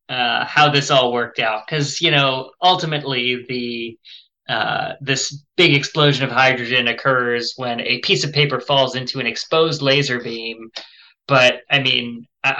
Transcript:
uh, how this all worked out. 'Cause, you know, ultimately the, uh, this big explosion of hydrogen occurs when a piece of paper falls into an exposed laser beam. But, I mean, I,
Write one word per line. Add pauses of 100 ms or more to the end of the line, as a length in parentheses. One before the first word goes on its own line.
uh,
how
this
all
worked
out.
'Cause,
you
know, (120)
ultimately
the, (500)
uh,
this (120)
big
explosion
of
hydrogen
occurs
when
a
piece
of
paper
falls
into
an
exposed
laser
beam. (560)
But, (100)
I
mean, (160)
I,